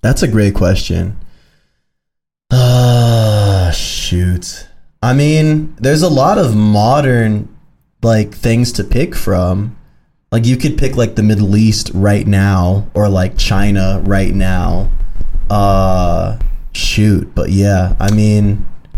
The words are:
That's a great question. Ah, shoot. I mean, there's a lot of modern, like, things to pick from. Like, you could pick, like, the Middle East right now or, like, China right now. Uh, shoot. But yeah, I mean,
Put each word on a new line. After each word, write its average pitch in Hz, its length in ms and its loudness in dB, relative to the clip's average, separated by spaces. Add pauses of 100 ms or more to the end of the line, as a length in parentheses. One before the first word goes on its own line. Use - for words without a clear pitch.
That's 135 200 0
a 160 60 0
great 104 260 0
question. 90 640 -2 (1300)
Ah, 117 1200 2
shoot. - 920 -6 (360)
I 123 100 0
mean, 156 680 0
there's 147 240 0
a 185 60 2
lot 156 300 2
of 120 180 0
modern, 107 920 0 (540)
like, 110 320 0
things 120 380 0
to 101 120 -4
pick 147 300 -2
from. 95 600 -2 (560)
Like, 113 140 0
you 127 100 2
could 143 220 -2
pick, - 180 0
like, 117 200 -2
the 110 60 0
Middle 104 340 2
East 107 380 0
right 101 320 0
now 98 680 0
or, 104 140 0
like, 92 280 -2
China 95 680 2
right 95 300 0
now. 92 560 0 (580)
Uh, 95 880 2 (340)
shoot. - 640 0
But - 160 -2
yeah, 95 500 0
I 98 100 0
mean, 104 540 2 (340)